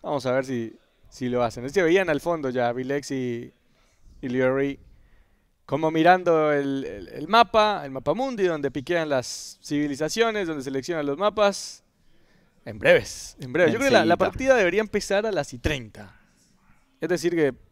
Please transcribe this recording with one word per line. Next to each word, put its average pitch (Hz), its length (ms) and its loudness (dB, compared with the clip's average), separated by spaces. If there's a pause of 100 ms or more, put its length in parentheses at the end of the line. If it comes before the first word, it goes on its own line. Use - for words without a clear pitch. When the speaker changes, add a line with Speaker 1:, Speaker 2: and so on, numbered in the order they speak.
Speaker 1:
Vamos 135 240 -4
a 123 60 0
ver 131 120 0
si, 120 300 -6 (340)
si 123 220 -6
lo 123 120 0
hacen. 120 220 -4
Es 139 80 -8
que 190 100 2
veían 175 280 4
al 143 100 0
fondo 160 300 -2
ya 123 180 0
a 120 60 0
Vilex 131 380 -4
y, 123 400 -6 (680)
y 135 80 -8
Leary 131 500 0 (880)
como 156 260 0
mirando 165 640 4
el, 139 320 -2
el, 95 240 -12
el 143 200 -12
mapa, 214 560 4
el 139 60 -10
mapa 131 240 -2
mundi, 240 300 -2
donde 151 260 0
piquean 156 380 -2
las - 540 -4
civilizaciones, 156 840 -2
donde 151 140 -6
seleccionan 139 440 -4
los 143 120 -2
mapas. 202 680 0 (800)
En 107 140 -12
breves, - 600 0
en 127 140 -12
breves. 160 200 4
Yo - 60 -2
creo 277 100 0
que 262 40 4
la, 226 80 6
la 170 140 4
Speaker 2:
Enseguida. - 20 -2
Speaker 1:
partida 254 400 2
debería 190 240 2
empezar 208 460 -2
a 220 60 -4
las 151 200 -4
y 127 60 -14
treinta. 113 600 -8 (840)
Es 165 80 -4
decir 170 260 0
que 143 200 2 (180)